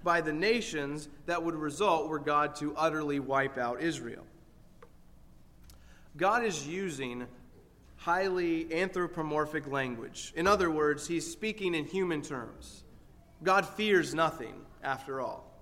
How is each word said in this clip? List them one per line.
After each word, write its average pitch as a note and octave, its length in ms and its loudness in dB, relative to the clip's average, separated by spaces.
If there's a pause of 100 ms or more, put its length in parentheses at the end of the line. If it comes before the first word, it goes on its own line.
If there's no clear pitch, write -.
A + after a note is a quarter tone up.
by E3+ 180 4
the D#3 100 0
nations D3+ 760 0 (160)
that F3 180 0
would E3 120 -2
result D#3 520 2
were D#3 120 -2
God D3 380 2
to D3 200 -4
utterly D3+ 420 2
wipe C3+ 380 0
out A#2+ 240 -2
Israel. C3+ 420 -4 (1900)
God G3+ 300 4
is D#3 200 -2
using C3+ 640 -4 (720)
highly F3 760 0
anthropomorphic D#3 920 -2
language. B2+ 720 -4
In E3+ 100 2
other F#3+ 240 4
words, D3 360 2
he's E3+ 220 -2
speaking G3 460 -2
in D#3 80 0
human F3 380 -2
terms. - 640 -10 (580)
God F#3+ 220 6
fears F#3+ 480 4
nothing, D3+ 400 0 (280)
after C3+ 380 -4
all. - 320 -8 (100)